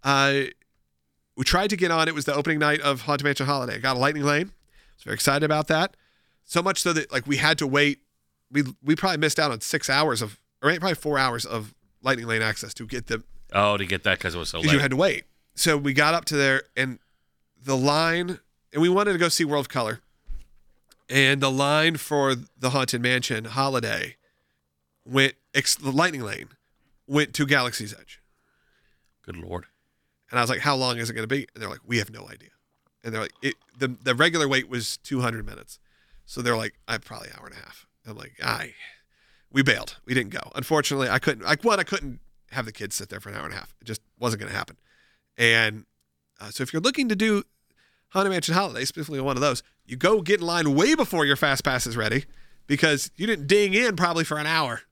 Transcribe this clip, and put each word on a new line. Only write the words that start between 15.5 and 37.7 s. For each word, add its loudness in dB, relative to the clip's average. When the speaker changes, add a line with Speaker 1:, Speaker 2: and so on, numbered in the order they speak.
Speaker 1:
So 2
we 0
got 4
up -4
to -2
there, 2
and -2
the -2
line, 2
and 0
we 6
wanted 2
to 0
go 4
see 2
World -2
of -16
Color, -4
and 4
the 2
line 2
for 2
the -2
Haunted 0
Mansion 0
Holiday -2
went, 2
ex-, 0
the -4
Lightning 0
Lane -10
went 0
to 0
Galaxy's 0
Edge. -20
Speaker 2:
Good -12
Lord. -10
Speaker 1:
And 0
I 2
was -2
like, -2
"How 2
long -2
is -4
it -8
gonna -6
be?" -4
And -14
they're -8
like, -12
"We -2
have -4
no -18
idea." -20
And -8
they're -4
like, -8
"It, -4
the, -2
the 0
regular 2
wait 0
was -6
two -6
hundred -4
minutes." -16
So -12
they're 0
like, -6
"I, -4
probably -14
an -20
hour -20
and -20
a -18
half." -20